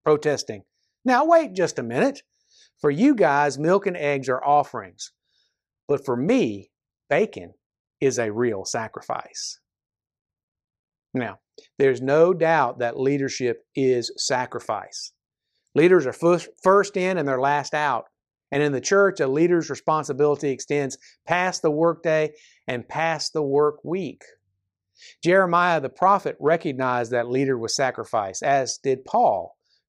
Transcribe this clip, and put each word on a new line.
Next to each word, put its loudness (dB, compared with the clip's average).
protesting, 0
"Now 2
wait 4
just -2
a -4
minute. -2
For 2
you 4
guys, 2
milk 2
and -2
eggs -2
are -2
offerings. -2
But 0
for -2
me, -2
bacon -2
is 0
a -2
real -2
sacrifice." -10
Now, -6
there's 2
no 4
doubt 0
that -4
leadership -2
is 0
sacrifice. -6
Leaders 6
are -4
first, 0
first 4
in 0
and -2
they're -2
last 0
out. -2
And 0
in 0
the -4
church, 2
a 0
leader's 2
responsibility -2
extends -4
past -2
the 0
workday 0
and -8
past -4
the -2
work 0
week. -8
Jeremiah 4
the -4
prophet 2
recognized 0
that -2
leader 0
was -6
sacrifice, -4
as 0
did -2
Paul, 0